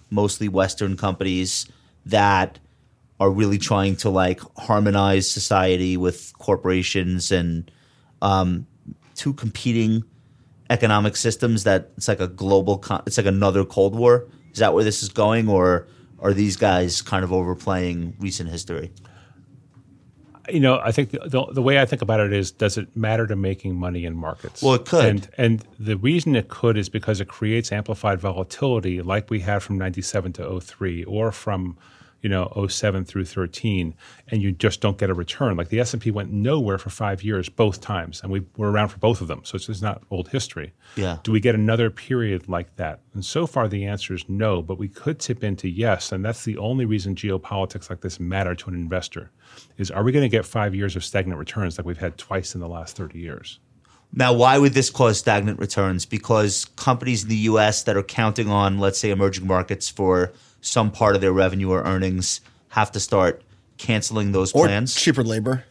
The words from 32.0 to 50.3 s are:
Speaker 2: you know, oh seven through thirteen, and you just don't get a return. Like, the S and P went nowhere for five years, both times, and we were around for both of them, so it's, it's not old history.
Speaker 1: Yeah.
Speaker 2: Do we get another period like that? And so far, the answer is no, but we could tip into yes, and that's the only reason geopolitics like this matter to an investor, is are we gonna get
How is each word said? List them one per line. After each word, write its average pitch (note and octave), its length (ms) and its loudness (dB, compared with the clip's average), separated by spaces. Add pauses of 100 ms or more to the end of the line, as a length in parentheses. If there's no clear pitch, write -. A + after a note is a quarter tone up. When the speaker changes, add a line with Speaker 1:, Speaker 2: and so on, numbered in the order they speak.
Speaker 2:
you A2 80 -4
know, F#2 280 0
oh G2+ 100 0
seven F#2+ 380 -2
through F#2 220 -4
thirteen, F#2 680 -4 (340)
and G#2+ 140 -2
you G2 80 0
just F#2+ 300 0
don't G2+ 180 0
get G2 100 0
a F#2+ 60 0
return. F2+ 420 -2
Like, E2+ 120 -4
the A2 100 -2
S A#2+ 160 -2
and A2 80 -6
P A2 80 0
went G2+ 220 -6
nowhere G#2 460 0
for G2+ 120 -10
five G2 320 -4
years, G2+ 260 -2
both G#2 320 0
times, F2 420 -6
and F#2+ 100 -6
we F#2+ 100 -2 (140)
were G#2 160 -2
around G#2 160 2
for - 100 -14
both A2+ 220 2
of E2 80 -6
them, - 160 -8
so - 120 -10
it's, - 120 -10
it's G#2 140 -8
not G#2 280 -6
old F2+ 180 -6
history. E2+ 440 -8 (240)
Speaker 1:
Yeah. F2+ 260 -4
Speaker 2:
Do - 100 -4
we A2 80 4
get A#2 140 4
another A2+ 360 2
period G#2+ 580 -4
like E2+ 280 -6
that? D#2+ 240 -8 (140)
And G2 100 -8
so D#3+ 220 -2
far, A#2 220 -2
the G2 180 -4
answer G2+ 280 -6
is F2 140 -10
no, G2 340 0
but F2+ 160 -8
we G#2 100 -6
could D#3+ 320 -6
tip A2+ 240 -6
into F#2+ 240 -4
yes, G2 440 -2
and F#2+ 120 -4
that's A2+ 200 -6
the G#2+ 140 -4
only B2 280 -2
reason G2 280 -2
geopolitics F#2+ 760 -6
like F#2 140 -12
this F2+ 160 -8
matter F2+ 380 -2
to - 120 -14
an F2+ 60 -8
investor, F2 560 -6 (480)
is F#2+ 120 -4
are G2+ 140 -2
we B2 80 4
gonna C#3 160 4
get G#2+ 160 0